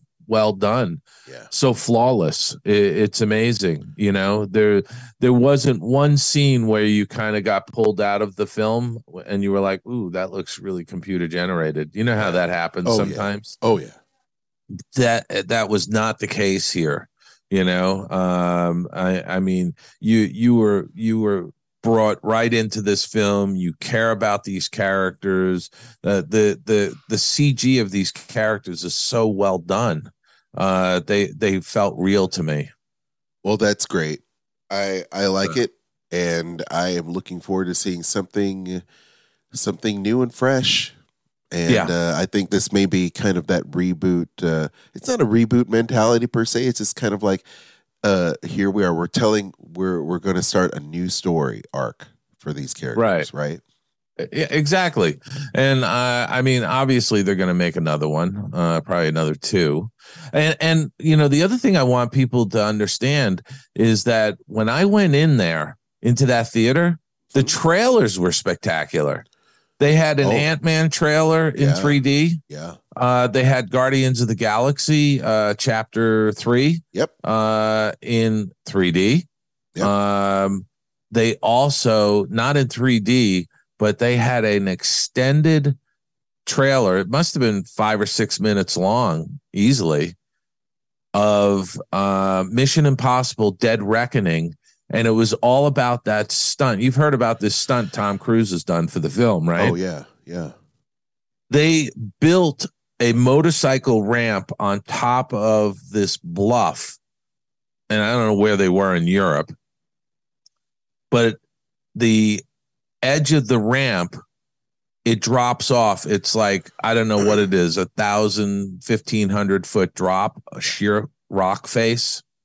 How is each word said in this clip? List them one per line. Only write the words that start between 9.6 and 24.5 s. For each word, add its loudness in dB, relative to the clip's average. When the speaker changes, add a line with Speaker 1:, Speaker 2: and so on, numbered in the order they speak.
Speaker 1:
like, -2
"Ooh, -6
that -6
looks -10
really -8
computer -6
generated." -4
You -4
know 0
how -2
that 0
happens -4
Speaker 2:
Oh, 0
yeah. 2
Speaker 1:
sometimes? -6
Speaker 2:
Oh, 2
yeah. -12
Speaker 1:
That, 0
that -2
was -2
not -2
the -6
case -2
here. -4
You 2
know, 0
um, -2
I, -2
I -2
mean, -2
you, 2
you 2
were, 2
you -2
were -2
brought 2
right 0
into -2
this 0
film. 0
You -4
care -2
about -2
these -8